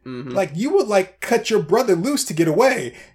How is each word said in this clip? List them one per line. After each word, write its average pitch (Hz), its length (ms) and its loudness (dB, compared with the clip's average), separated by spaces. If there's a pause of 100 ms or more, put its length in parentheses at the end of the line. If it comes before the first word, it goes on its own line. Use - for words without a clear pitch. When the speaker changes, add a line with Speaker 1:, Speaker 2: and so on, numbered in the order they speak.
Speaker 1:
Mm-hmm. 127 280 -10
Speaker 2:
like, 185 200 -2
you 220 220 -2
would, 392 120 2
like, 196 320 0
cut 226 300 -2
your 208 140 2
brother 226 320 2
loose 254 300 -2
to - 100 -8
get 165 120 2
away. 196 460 0 (220)